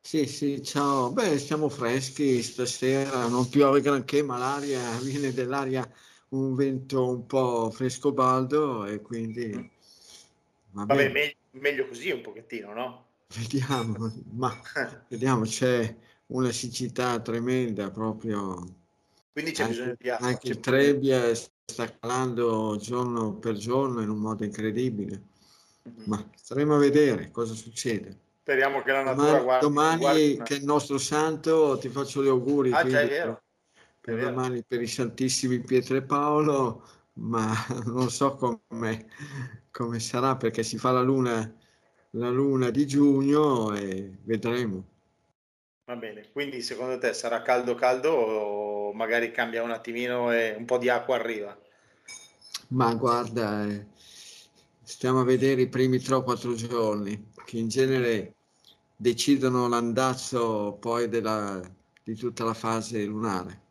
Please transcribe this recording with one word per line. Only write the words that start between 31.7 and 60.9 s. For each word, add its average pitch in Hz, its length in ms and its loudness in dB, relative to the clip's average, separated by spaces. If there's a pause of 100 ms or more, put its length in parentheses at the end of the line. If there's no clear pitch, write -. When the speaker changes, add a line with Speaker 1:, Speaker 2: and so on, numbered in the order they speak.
Speaker 1:
ti 127 120 -6
faccio 139 340 -4
gli 139 40 4
auguri, 131 500 4
Speaker 2:
Ah, 165 80 4
già, 135 160 2
è 143 60 2
Speaker 1:
quindi - 20 0
Speaker 2:
vero. 151 340 -4 (560)
Speaker 1:
per 113 160 -6
Speaker 2:
È - 20 -2
vero. 127 240 -2
Speaker 1:
domani 127 220 -2
per 120 180 -4
i 117 60 -2
Santissimi 127 760 0
Pietro 127 360 2
e 135 60 -2
Paolo, 147 800 2 (300)
ma 110 400 0 (140)
<laughs> 117 180 -6
non 120 240 0
so 135 260 0
come, 113 720 -4 (640)
come 117 280 -6
sarà, 127 380 0
perché 113 260 -2
si 113 140 -6
fa 127 140 2
la 127 100 4
luna, 123 520 2 (580)
la 120 180 -4
luna 131 400 2
di 135 180 2
giugno 139 840 4
e 98 500 -6
vedremo. 113 640 -2 (1000)
Speaker 2:
Va 123 100 -10
bene, 107 360 -14
quindi 139 300 -6
secondo 127 380 -6
te 117 140 0
sarà 117 280 -2
caldo 123 320 2
caldo 131 380 2
o 104 840 0
magari 113 380 0
cambia 117 320 -2
un 117 80 -4
attimino 120 600 -2
e 117 240 2
un 117 100 -10
po' 123 120 2
di 120 100 0
acqua 123 280 2
arriva? 110 420 -4 (1120)
Speaker 1:
Ma 123 260 2
guarda, 113 720 0
eh, 104 200 -6 (960)
stiamo 127 380 0
a - 20 2
vedere 131 380 4
i 127 80 2
primi 127 300 2
tre 135 160 0
o 127 80 2
quattro 120 300 -2
giorni, 110 800 -4 (120)
che - 140 -10
in 113 100 -2
genere 120 680 0 (600)
decidono 123 720 2
l'andazzo 117 1120 0
poi 117 300 0